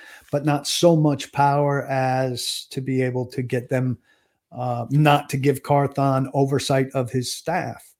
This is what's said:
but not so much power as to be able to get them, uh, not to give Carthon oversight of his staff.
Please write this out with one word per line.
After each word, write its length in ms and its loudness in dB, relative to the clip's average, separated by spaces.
but 140 -2
not 220 0
so 280 4
much 360 0
power 560 0
as 840 -2
to 100 -8
be 200 -2
able 260 -2
to 140 -8
get 280 -4
them, 280 0
uh, 380 -6
not 400 4
to 80 -4
give 260 0
Carthon 720 0
oversight 600 0
of 160 -2
his 220 -4
staff. 680 -8